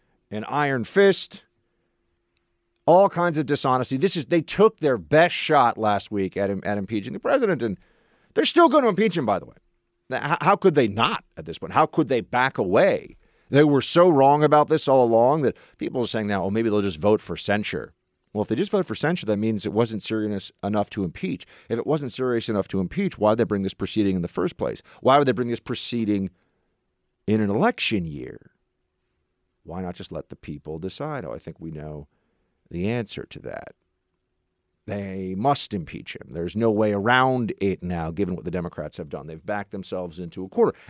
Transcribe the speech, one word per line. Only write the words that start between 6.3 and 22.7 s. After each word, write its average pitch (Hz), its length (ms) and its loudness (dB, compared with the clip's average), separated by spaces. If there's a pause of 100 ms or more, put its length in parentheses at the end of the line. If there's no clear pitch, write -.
at, 98 140 0
at 101 280 -4
impeaching 101 340 -6
the - 80 -12
president, 220 420 0
and 104 160 -4 (560)
they're 311 120 0
still 330 240 6
going 277 140 4
to 226 40 4
impeach 196 280 2
him, 139 100 -2
by 101 120 0
the - 80 -10
way. - 100 -20 (540)
Now, 131 220 -4
h-, 170 80 0
how 185 160 4
could 190 180 4
they 131 140 6
not 113 340 0 (140)
at 160 80 -14
this 82 140 -10
point? - 160 -12
How 147 120 6
could 151 220 0
they 123 140 0
back 127 340 -2
away? 110 600 2 (340)
They 143 140 6
were 143 160 4
so 175 280 4
wrong 143 340 6
about 147 260 6
this 151 200 0
all 135 160 6
along 120 380 4
that 117 140 0 (220)
people 127 240 -4
are 113 40 -2
saying 107 200 -4
now, 101 180 -2
"Oh, 95 60 -2
maybe 113 180 0
they'll 104 140 2
just 92 160 -4
vote 101 240 2
for 87 120 -10
censure." 98 600 -4 (380)
Well, 104 100 -2
if - 60 -4
they 110 80 -2
just 190 140 -2
vote 190 160 0
for 110 80 -8
censure, 160 320 -4
that 104 120 0
means 107 260 -2
it 107 80 -6
wasn't 110 300 -2
serious 107 500 -6 (100)
enough 104 280 -2
to 104 120 -6
impeach. 90 440 -6 (220)
If 117 100 -4
it - 80 -6
wasn't 143 260 -2
serious 123 360 -2
enough 104 200 -2
to 98 120 -4